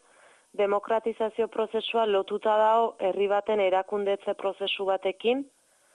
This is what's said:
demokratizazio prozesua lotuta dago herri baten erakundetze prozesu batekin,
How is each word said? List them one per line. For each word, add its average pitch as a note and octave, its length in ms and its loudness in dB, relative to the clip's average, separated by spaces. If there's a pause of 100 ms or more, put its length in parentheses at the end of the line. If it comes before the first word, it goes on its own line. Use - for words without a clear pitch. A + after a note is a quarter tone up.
(580)
demokratizazio A3 880 -2
prozesua A3 640 -2
lotuta G3+ 480 0
dago A3 300 4 (100)
herri F#3+ 320 0
baten G3+ 320 0
erakundetze G3 720 0
prozesu G3 560 -4
batekin, G3 540 -2 (520)